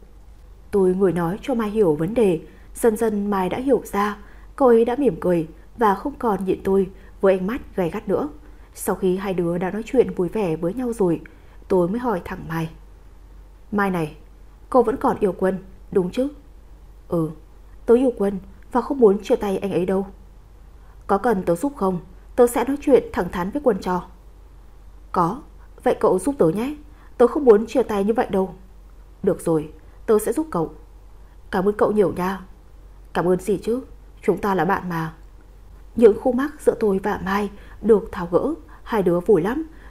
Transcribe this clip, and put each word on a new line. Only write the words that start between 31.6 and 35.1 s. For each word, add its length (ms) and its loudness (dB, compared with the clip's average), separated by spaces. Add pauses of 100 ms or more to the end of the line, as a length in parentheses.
ơn 100 0
cậu 140 4
nhiều 240 2
nha." 240 -4 (760)
"Cảm 140 0
ơn 120 2
gì 220 -2
chứ, 200 -2 (400)
chúng 160 0
ta 160 -2
là 100 0
bạn 240 -2
mà." 260 -6 (800)